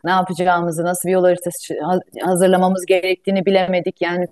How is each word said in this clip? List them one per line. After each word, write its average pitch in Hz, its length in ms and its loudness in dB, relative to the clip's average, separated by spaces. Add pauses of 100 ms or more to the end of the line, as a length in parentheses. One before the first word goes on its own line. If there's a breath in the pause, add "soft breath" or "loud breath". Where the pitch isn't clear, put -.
Ne 170 60 -2
yapacağımızı, 175 720 0
nasıl 180 240 -4
bir 185 40 2
yol 185 120 4
haritası 175 380 0
çı-, - 180 -8
ha-, 180 200 -2 (220)
hazırlamamız 185 640 2
gerektiğini 190 600 0
bilemedik. 185 560 0
Yani 175 300 -2